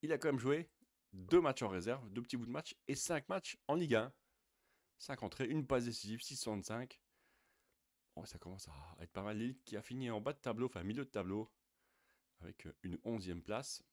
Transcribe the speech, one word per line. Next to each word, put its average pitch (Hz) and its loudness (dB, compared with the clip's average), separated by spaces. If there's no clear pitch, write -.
Il 156 2
a 143 6
quand 156 4
même 135 4
joué 147 4
deux 95 8
matchs 135 4
en 110 2
réserve, 104 0
deux 113 -2
petits 123 -4
bouts 120 -2
de 120 -6
match 147 -6
et 139 0
cinq 147 0
matchs - -2
en 143 4
Ligue 156 6
un. 117 2
Cinq - -6
entrées, 113 -2
une 143 2
passe 123 4
décisive, 113 -4
six 139 -10
soixante-cinq. 110 -4
Bon, 85 -12
ça - -16
commence 95 -12
à 76 -16
être 87 -14
pas 98 -4
mal. 107 -2
Lille 123 -2
qui 107 -10
a 104 -4
fini 123 -4
en 107 0
bas 139 0
de 139 -10
tableau, 123 0
enfin 90 -4
milieu 120 -2
de 127 -20
tableau, 101 -2
avec, 85 -14
euh, - -14
une 87 -4
onzième 90 -4
place. - -6